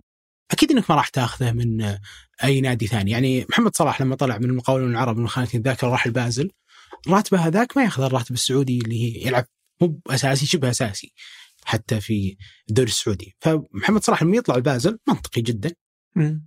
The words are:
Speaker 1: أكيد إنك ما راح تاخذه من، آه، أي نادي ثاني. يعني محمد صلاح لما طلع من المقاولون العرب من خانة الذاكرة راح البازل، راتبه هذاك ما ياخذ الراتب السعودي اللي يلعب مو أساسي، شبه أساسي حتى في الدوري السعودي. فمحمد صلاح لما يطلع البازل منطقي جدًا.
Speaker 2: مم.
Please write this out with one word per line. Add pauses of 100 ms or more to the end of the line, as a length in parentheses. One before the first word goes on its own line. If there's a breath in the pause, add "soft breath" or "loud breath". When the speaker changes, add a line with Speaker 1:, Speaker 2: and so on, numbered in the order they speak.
(500)
Speaker 1:
أكيد
إنك
ما
راح
تاخذه
من،
آه، (420 loud breath)
أي
نادي
ثاني.
يعني
محمد
صلاح
لما
طلع
من
المقاولون
العرب
من
خانة
الذاكرة
راح
البازل، (560 loud breath)
راتبه
هذاك
ما
ياخذ
الراتب
السعودي
اللي
يلعب (360)
مو
أساسي،
شبه
أساسي (520 loud breath)
حتى
في (320 loud breath)
الدوري
السعودي.
فمحمد
صلاح
لما
يطلع
البازل
منطقي
جدًا. (440)
Speaker 2:
مم.